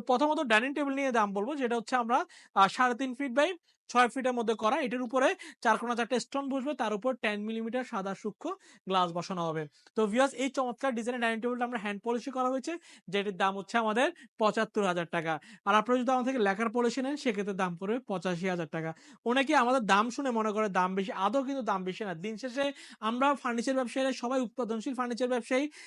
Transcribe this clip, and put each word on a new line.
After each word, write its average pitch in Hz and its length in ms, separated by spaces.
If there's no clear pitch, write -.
প্রথমত 294 300
ডাইনিং 233 240
টেবিল 285 180
নিয়ে 277 240
দাম 208 180
বলবো, 214 240
যেটা 240 180
হচ্ছে - 240
আমরা, 233 160
আহ, 196 180
সাড়ে 247 240
তিন 269 180
ফিট 277 200
by 302 120
ছয় 247 180
ফিটের 254 300
মধ্যে 226 240
করা। 220 140
এটার 247 160
উপরে 254 260
চার 226 140
কোণা 233 200
চারটে 240 260
স্টোন 277 280
বসবে, 269 220
তার 220 240
উপর 247 120
টেন 208 240
মিলিমিটার 226 380
সাদা 196 300
সূক্ষ্ম 220 360
গ্লাস 185 240
বসানো 175 360
হবে। 160 140
তো 220 100
ভিউয়ার্স, 254 280
এই 262 220
চমৎকার 262 380
ডিজাইনের 240 260
ডাইনিং 226 220
টেবিলটা 247 220
আমরা 240 200
হ্যান্ড 208 220
পলিশে 240 240
করা 254 220
হয়েছে, 262 200
যেটির 196 280
দাম 196 220
হচ্ছে 196 200
আমাদের 226 300
পঁচাত্তর 214 480
হাজার 175 200
টাকা। 165 160
আর 202 100
আপনারা 220 260
যদি 247 100
আমাদের 254 180
থেকে 262 180
ল্যাকার 196 300
পলিশে 240 260
নেন, 277 140
সেক্ষেত্রে 208 380
দাম 185 220
পড়বে 196 220
পঁচাশি 185 380
হাজার 175 280
টাকা। 160 140
অনেকে 254 320
আমাদের 254 260
দাম 202 180
শুনে 269 200
মনে 220 260
করে 214 120
দাম 185 260
বেশি, 196 180
আদৌ 208 360
কিন্তু 277 140
দাম 202 220
বেশি 185 200
না। 190 100
দিন 196 280
শেষে 269 240
আমরা 240 340
ফার্নিচার 240 400
ব্যবসায়ীরা 262 380
সবাই 254 280
উৎপাদনশীল 226 540
ফার্নিচার 240 340
ব্যবসায়ী, 254 360